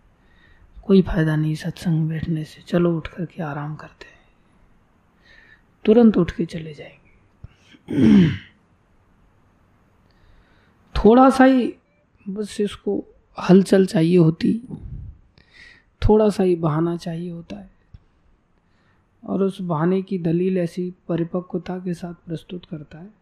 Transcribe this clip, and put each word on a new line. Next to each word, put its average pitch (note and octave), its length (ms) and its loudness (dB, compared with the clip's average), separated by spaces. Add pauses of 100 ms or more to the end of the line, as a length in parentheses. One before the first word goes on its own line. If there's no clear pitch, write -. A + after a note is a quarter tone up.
(840)
"कोई G3 180 4
फायदा D#3 340 -2
नहीं D#3 180 -2
सत्संग E3 380 -6
में D#3 160 -2
बैठने D#3+ 360 -6
से, - 180 -20
चलो F3 340 -2
उठ D#3 120 -10
करके F3+ 340 -12
आराम D3+ 320 -10
करते - 300 -20
हैं," - 140 -20 (1700)
तुरंत A3 320 6
उठ F3 140 0
के - 140 -8
चले D#3+ 300 -12
जाएंगे। - 440 -20 (3750)
थोड़ा B3 360 6
सा C4 140 4
ही C4 300 2 (540)
बस G3+ 320 -10
इसको G3+ 440 -6 (440)
हलचल F#3+ 380 6
चाहिए F3 320 2
होती, E3 440 0 (1400)
थोड़ा G#3+ 260 4
सा G3+ 140 -2
ही F3+ 140 2
बहाना E3 400 -2
चाहिए E3+ 340 -10
होता E3+ 260 -16
है G3 140 -20 (1500)
और G3 180 -4
उस F#3+ 180 -4
बहाने F3 420 -2
की F#3+ 160 -8
दलील F3 400 -2
ऐसी F3+ 360 -6 (140)
परिपक्वता F3 680 -6
के F3+ 160 -8
साथ E3+ 200 -12
प्रस्तुत E3+ 500 -14
करता D3+ 340 -16
है, G3 240 -20